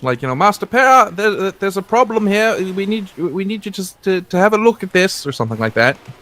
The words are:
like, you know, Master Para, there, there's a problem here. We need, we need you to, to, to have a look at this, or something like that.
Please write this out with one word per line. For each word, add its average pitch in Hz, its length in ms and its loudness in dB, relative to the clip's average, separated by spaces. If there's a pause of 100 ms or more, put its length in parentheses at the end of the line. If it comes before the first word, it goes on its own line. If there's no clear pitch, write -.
like, 127 200 -2
you 139 60 -6
know, 127 80 -2
Master 196 300 0
Para, 254 460 4
there, 196 400 -2
there's 190 260 -4
a 196 40 -4
problem 226 460 0
here. 208 300 2 (160)
We 196 120 -4
need, 202 320 -6
we 170 280 -4
need 202 200 -6
you 208 60 -8
to, 190 300 -10
to, 185 200 -2
to 180 160 -6
have 196 160 4
a 220 40 2
look 220 260 2
at 190 80 -8
this, 185 340 0
or 139 60 -6
something 113 280 -4
like 113 160 -2
that. 120 220 2 (240)